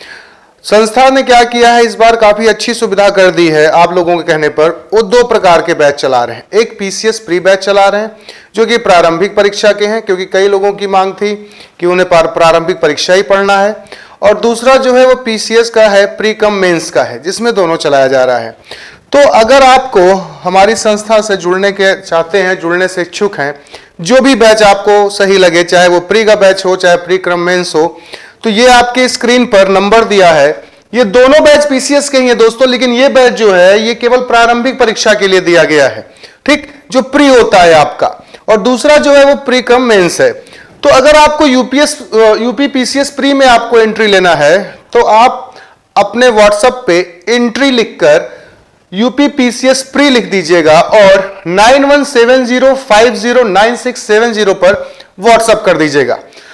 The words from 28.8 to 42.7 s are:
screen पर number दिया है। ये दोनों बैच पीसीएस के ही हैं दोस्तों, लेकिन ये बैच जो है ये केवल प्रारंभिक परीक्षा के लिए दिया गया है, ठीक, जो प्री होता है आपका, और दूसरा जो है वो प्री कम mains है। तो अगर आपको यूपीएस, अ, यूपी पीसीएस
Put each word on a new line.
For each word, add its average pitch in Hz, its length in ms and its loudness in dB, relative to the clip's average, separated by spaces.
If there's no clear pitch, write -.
screen 240 380 -2
पर 196 220 2
number 196 360 2
दिया 190 260 2
है। 151 340 0
ये 202 100 0
दोनों 254 400 2
बैच 294 220 4
पीसीएस 277 440 -2
के 269 80 -2
ही 254 100 0
हैं 233 100 0
दोस्तों, 226 300 2
लेकिन 247 240 -2
ये 262 180 0
बैच 247 240 2
जो 196 200 2
है 185 280 4
ये 226 140 -4
केवल 240 220 0
प्रारंभिक 240 640 0
परीक्षा 220 340 0
के 196 140 -2
लिए 190 140 0
दिया 170 220 2
गया 143 240 0
है, 107 240 -12
ठीक, 294 280 -4
जो 247 100 0
प्री 285 260 0
होता 226 320 4
है 170 140 4
आपका, - 520 -2
और 214 80 2
दूसरा 254 400 0
जो 285 160 2
है 277 120 4
वो 277 100 4
प्री 254 260 -4
कम 247 200 0
mains 190 400 0
है। 120 300 -2
तो 285 60 2
अगर 269 260 4
आपको 302 300 2
यूपीएस, 254 560 -2
अ, 214 40 -2
यूपी 220 500 0
पीसीएस 277 420 -4